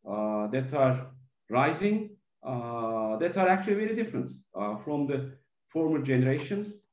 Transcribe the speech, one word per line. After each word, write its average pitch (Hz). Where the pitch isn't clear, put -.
uh, 107
that 131
are 131
rising, 165
uh, 113
that 170
are 185
actually 196
very 220
different, 214
uh, 104
from 143
the 135
former 160
generations. 135